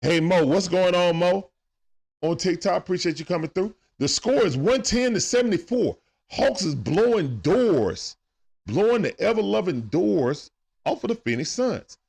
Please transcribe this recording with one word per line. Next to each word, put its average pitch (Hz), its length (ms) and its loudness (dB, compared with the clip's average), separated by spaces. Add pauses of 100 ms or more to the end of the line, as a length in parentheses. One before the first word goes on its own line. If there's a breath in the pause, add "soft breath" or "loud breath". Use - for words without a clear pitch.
Hey, 170 180 0
Mo, 170 260 2
what's 165 220 0
going 180 280 2
on, 175 200 2
Mo? 180 340 0 (720)
On 170 160 0
TikTok, 175 400 -2
appreciate 180 420 -4
you 160 60 -10
coming 160 240 -4
through. 196 240 -4 (240)
The 139 100 -2
score 240 380 0
is 135 120 -2
one 226 260 0
ten 240 300 0
to 190 60 0
seventy-four. 240 800 0 (320)
Hawks 254 320 0
is 156 140 -2
blowing 156 640 0
doors, 156 800 0 (500)
blowing 208 340 2
the - 180 -4
ever-loving 202 640 0
doors 151 680 0 (340)
off - 180 -4
of 214 60 -4
the 233 60 0
Phoenix 123 340 -4
Suns. 233 480 -4 (120)